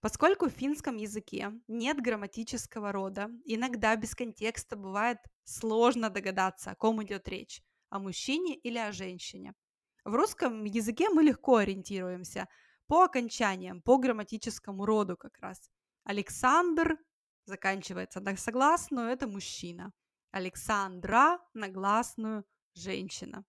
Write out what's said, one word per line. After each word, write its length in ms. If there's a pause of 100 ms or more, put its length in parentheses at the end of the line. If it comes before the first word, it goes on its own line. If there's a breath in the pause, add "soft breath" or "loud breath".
Поскольку 480
в 20
финском 460
языке 560 (140)
нет 340
грамматического 880
рода, 380 (160)
иногда 500
без 200
контекста 600
бывает 440 (260)
сложно 640
догадаться, 640
о 40
ком 280
идет 260
речь — 340 (260)
о 100
мужчине 560
или 220
о 140
женщине. 640 (500)
В 100
русском 520
языке 440
мы 140
легко 320
ориентируемся — 920 (380 soft breath)
по 180
окончаниям, 760
по 160
грамматическому 880
роду 300
как 240
раз. 300 (340)
Александр 960 (480)
заканчивается 760
на 160
согласную — 720
это 160
мужчина. 680 (380)
Александра — 1080 (140)
на 160
гласную — 720 (300)
женщина. 760